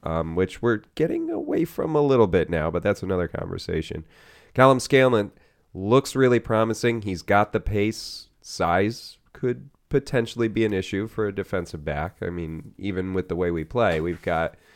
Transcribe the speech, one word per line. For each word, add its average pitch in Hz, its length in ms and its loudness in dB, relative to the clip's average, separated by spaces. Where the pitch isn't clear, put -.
um, 82 340 -2
which 92 280 -2
we're 113 180 0
getting 320 340 -2
away 294 340 -2
from - 320 -4
a 147 60 4
little 135 240 6
bit 87 240 2
now, 82 220 0
but 85 100 -2
that's 101 220 0
another 92 240 -2
conversation. 85 760 -6
Callum 131 240 6
Scanlon 123 520 4
looks 107 420 2
really 127 240 4
promising. 113 640 0
He's 95 200 -6
got 101 300 2
the 107 80 0
pace. - 720 -4
Size 95 760 -2
could 127 360 -6
potentially 120 580 0
be 110 160 2
an 107 80 2
issue 98 380 -2
for 107 180 -4
a 98 80 -6
defensive 90 480 -6
back. 76 380 -6
I 92 80 -4
mean, 82 480 -8
even 92 360 -4
with 92 140 -2
the - 80 -4
way 87 160 0
we 82 140 -2
play, 98 340 0
we've 82 220 -4
got 82 340 -2